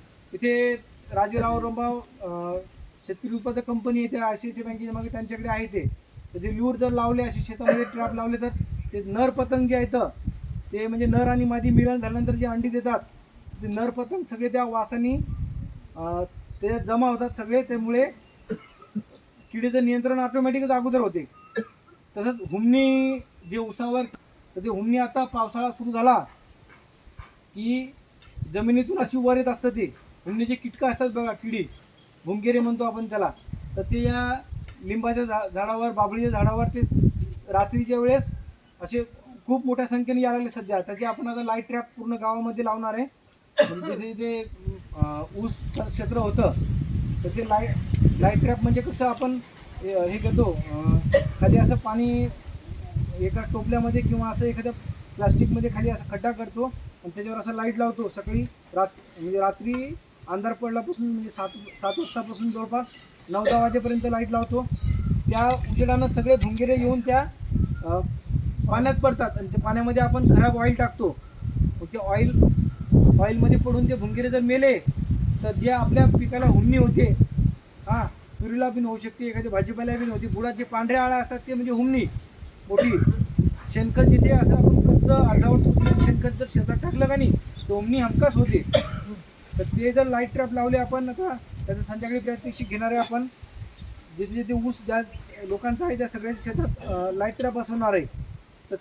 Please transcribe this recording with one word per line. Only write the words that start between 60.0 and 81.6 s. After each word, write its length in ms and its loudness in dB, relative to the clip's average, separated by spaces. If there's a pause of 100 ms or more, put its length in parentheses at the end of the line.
अंधार 240 -4
पडल्यापासून, 540 -6
म्हणजे 240 -4
सात, 180 -8 (340)
सात 160 -2
वाजतापासून 520 -6
जवळपास 400 -6 (380)
नऊ 160 -2
दहा 180 4
वाजेपर्यंत 420 0
लाईट 260 -2
लावतो. 360 -2 (640)
त्या 420 0
उजेडानं 340 4
सगळे 300 4
भुंगेरे 420 2
येऊन 220 2
त्या, 240 2 (600)
अ, 140 0 (680)
पाण्यात 260 2
पडतात 440 0
आणि 80 -4
त्या 180 0
पाण्यामध्ये 380 2
आपण 340 6
खराब 220 6
ऑइल 160 4
टाकतो. 420 0 (440)
मग 320 0
ते 60 -6
ऑइल, 460 4 (760)
ऑइलमध्ये 380 6
पडून 300 2
ते 60 2
भुंगेरे 360 -4
जर 100 2
मेले, 380 4 (640)
तर 80 -2
जे 180 0
आपल्या 340 4
पिकाला 420 4
हुमणी 300 6
होते, 360 6 (760)
हां, 180 0 (340)
तुरीला 280 -2
बी 120 -4
होऊ 160 -2
शकते, 300 -10
एखाद्या 240 -6
भाजीपाल्याला 540 -2
बी 60 -4
होते, 160 -6
बुडात 260 -4
जे 120 -6
पांढऱ्या 400 0
आळ्या 140 0
असतात, 200 -6
ते 160 -8
म्हणजे 180 -2